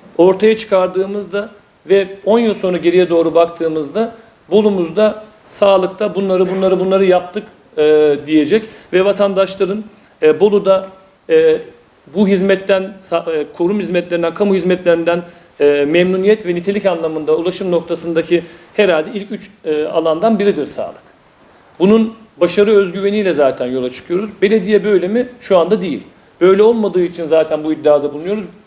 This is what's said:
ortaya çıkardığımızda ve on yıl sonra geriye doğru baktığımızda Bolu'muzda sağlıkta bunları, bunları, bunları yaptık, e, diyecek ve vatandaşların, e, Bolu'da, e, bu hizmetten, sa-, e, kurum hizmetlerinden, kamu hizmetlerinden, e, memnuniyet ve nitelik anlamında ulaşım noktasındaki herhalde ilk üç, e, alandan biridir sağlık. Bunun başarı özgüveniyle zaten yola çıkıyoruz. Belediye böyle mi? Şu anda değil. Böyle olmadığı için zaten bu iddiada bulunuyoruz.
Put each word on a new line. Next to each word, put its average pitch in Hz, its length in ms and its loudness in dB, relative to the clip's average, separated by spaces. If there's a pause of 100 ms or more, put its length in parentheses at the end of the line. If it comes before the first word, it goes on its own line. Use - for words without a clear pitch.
(160)
ortaya 190 400 4
çıkardığımızda 190 920 -4 (400)
ve 190 180 2 (180)
on 220 140 2
yıl 220 140 0
sonra 180 240 -2
geriye 170 320 2
doğru 165 260 0
baktığımızda 165 800 -2 (360)
Bolu'muzda 190 720 0 (220)
sağlıkta 196 680 0
bunları, 185 340 0
bunları, 190 300 0
bunları 190 260 2
yaptık, 180 420 0 (300)
e, 151 380 4 (120)
diyecek 156 360 2 (300)
ve 185 120 2
vatandaşların, 196 800 -2 (380)
e, 151 180 4
Bolu'da, 190 480 2 (420)
e, 160 280 4 (580)
bu 202 120 2
hizmetten, 190 760 0
sa-, 165 380 -4
e, 147 60 -4 (120)
kurum 190 220 -2
hizmetlerinden, 170 540 -4
kamu 202 220 0
hizmetlerinden, 175 680 0 (380)
e, 143 280 4
memnuniyet 185 580 0
ve 175 100 -4
nitelik 202 300 -4
anlamında 160 520 -2
ulaşım 180 340 -4
noktasındaki 170 720 -2 (320)
herhalde 180 380 2
ilk 202 180 -10
üç, 202 180 -12 (160)
e, 151 200 -2
alandan 165 540 0
biridir 185 260 0
sağlık. - 400 -10 (720)
Bunun 220 340 4 (240)
başarı 202 380 2
özgüveniyle 196 580 0
zaten 131 340 0
yola 127 220 -4
çıkıyoruz. 190 400 -6 (120)
Belediye 202 420 0
böyle 185 240 0
mi? 240 200 -2 (120)
Şu - 180 0
anda 175 240 0
değil. 143 220 -6 (380)
Böyle 190 220 4
olmadığı 208 400 2
için 170 220 -6
zaten 156 380 0
bu 156 100 -2
iddiada 147 400 2
bulunuyoruz. 190 300 -6 (240)